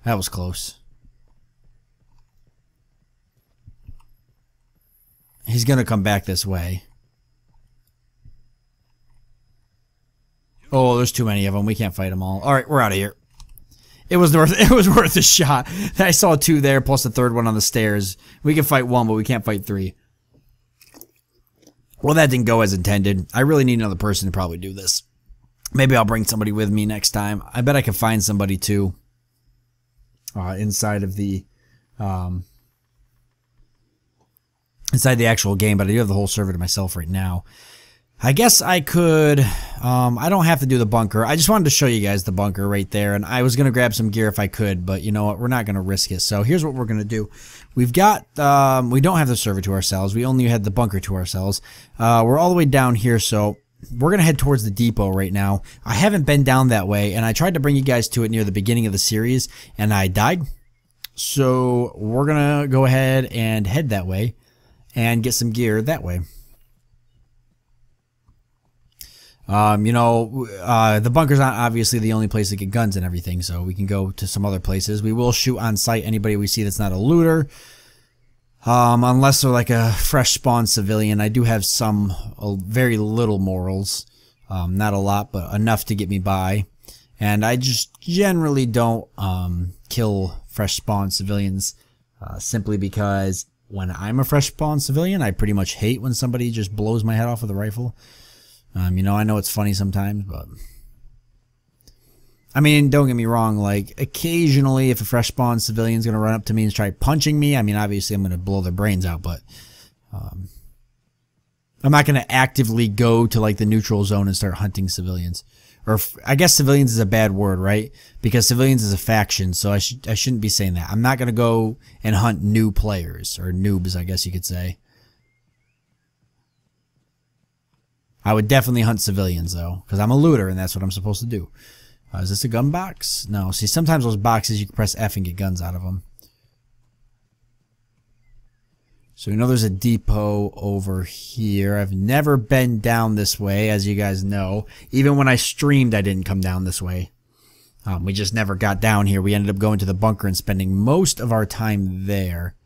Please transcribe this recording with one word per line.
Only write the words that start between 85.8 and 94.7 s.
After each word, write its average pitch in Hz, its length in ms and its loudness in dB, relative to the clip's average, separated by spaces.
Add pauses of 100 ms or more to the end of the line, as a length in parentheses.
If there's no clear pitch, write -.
to 107 100 -4
get 98 140 -4
me 101 100 -2
by. 95 460 -2 (560)
And 104 240 0
I 120 100 2
just 127 460 -4
generally 170 640 0
don't, 117 420 0 (100)
um, 90 560 -4 (140)
kill 101 480 -2 (120)
fresh - 280 -4
spawn 98 340 -4
civilians, 98 640 -4 (480)
uh, 92 160 -12
simply 107 380 -4
because 98 680 -2 (240)
when 95 200 -6
I'm 104 300 -4
a 127 60 2
fresh 143 220 2
spawn 151 340 -2